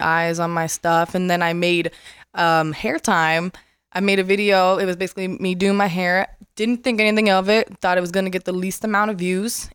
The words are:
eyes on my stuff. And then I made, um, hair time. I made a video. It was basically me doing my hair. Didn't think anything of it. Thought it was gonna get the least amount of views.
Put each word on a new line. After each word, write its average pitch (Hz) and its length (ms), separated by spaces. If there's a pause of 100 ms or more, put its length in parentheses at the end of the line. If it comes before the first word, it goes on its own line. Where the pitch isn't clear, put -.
eyes 165 360
on 170 120
my 165 160
stuff. 170 480
And 180 160
then 175 120
I 170 120
made, 175 380 (420)
um, 160 380
hair 247 260
time. 165 540 (400)
I 185 80
made 196 180
a 190 60
video. 190 540
It 196 60
was 180 120
basically 185 320
me 185 260
doing 196 220
my 202 100
hair. 180 400 (300)
Didn't 233 280
think 233 160
anything 214 300
of 190 180
it. 220 320
Thought 180 180
it - 20
was 175 100
gonna 190 200
get 185 140
the 180 80
least 185 320
amount 214 280
of 190 60
views. 185 560